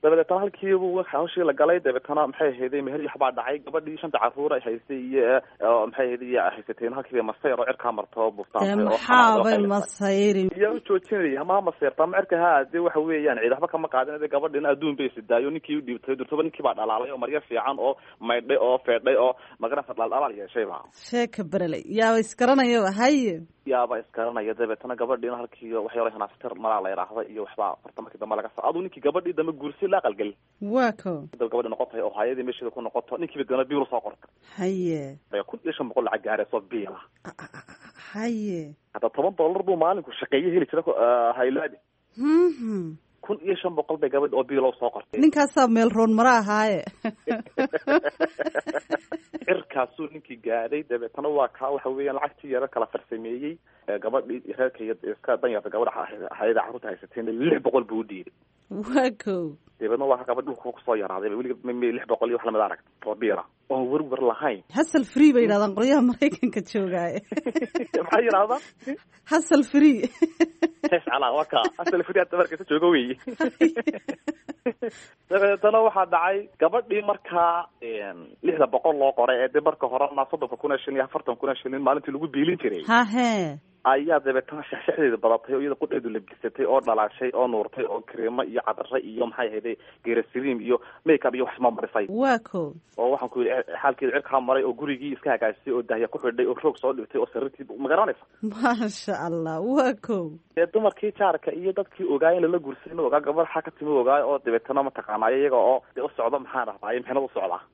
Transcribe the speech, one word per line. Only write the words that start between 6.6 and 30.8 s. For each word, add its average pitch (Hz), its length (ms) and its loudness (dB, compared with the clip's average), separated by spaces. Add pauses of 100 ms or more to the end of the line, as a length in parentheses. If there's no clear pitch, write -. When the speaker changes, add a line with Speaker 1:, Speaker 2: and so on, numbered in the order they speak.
Speaker 1:
halkii 131 240 -10
bay 113 80 2
masayr 120 340 -2
oo 120 60 0
cirkaa 123 260 -4
marto 107 300 -6
oo 110 100 2
buuftaan 104 340 -4
Speaker 2:
Dee 196 80 0
Speaker 1:
oo 208 120 2
Speaker 2:
maxaa 226 160 2
Speaker 1:
xanaaqdo 233 420 6
Speaker 2:
bay 220 100 4
Speaker 1:
ay 208 140 2
Speaker 2:
masayrin? 196 800 2 (120)
Speaker 1:
Yaa 208 160 4
u - 80 -6
joojinaya, 185 580 0
ma 185 180 2
maseerta, 160 460 2
ma 185 140 0
cirka 185 160 0
ha, 170 140 4 (180)
dee 170 160 -2
waxa 165 160 2
weeyaan, 147 400 0
cid 120 100 4
waxba 143 160 0
kama 160 220 -2
qaadan, 143 320 0
dee 151 80 -4
gabadhina 143 400 0
adduun 143 260 0
bay 135 200 -2
sidaayo, 117 340 0
ninkii 151 280 -6
u 151 40 -4
dhiibtay, 123 340 -6
durtaba 147 300 -4
ninkii 156 180 -8
baa 117 140 2
dhalaalay 110 340 -2
oo 135 60 -10
maryo 131 320 -4
fiican 123 320 -2
oo 131 160 0 (240)
maydhay 120 400 0
oo 123 240 4
feedhay 123 320 2
oo 123 160 4 (260)
magarasa 131 380 -4
dhaldhalaal 113 400 -2
yeeshayba. 95 560 -6
Speaker 2:
Sheeka 233 500 -4
baralay, 160 460 -2
yaaba 226 320 2
iskaranayaba, 240 720 2
haye. 233 480 2 (240)
Speaker 1:
Yaaba 123 340 0
iskaranaya, 113 540 -4
dabeetana 117 420 -4
gabadhiina 120 420 -2
halkii 117 360 -12
wax 110 240 -4
yar 113 160 0
hanaastir 107 400 -8
malaa 110 280 -2
la 95 80 -4
yiraahdo 95 360 -6
iyo 107 180 -10
waxbaa 101 300 -4 (100)
horta - 180 -16
markii - 200 -18
dambe 107 140 -4
laga 107 200 -6
soo, - 140 -8
aduu 165 120 -2
ninkii 185 200 -12
gabadhii 170 320 2
dambe 160 240 -2
guursi 147 320 -6
la 196 80 4
aqal 120 160 0
gal. 104 180 -4 (300)
Speaker 2:
Waa 226 300 0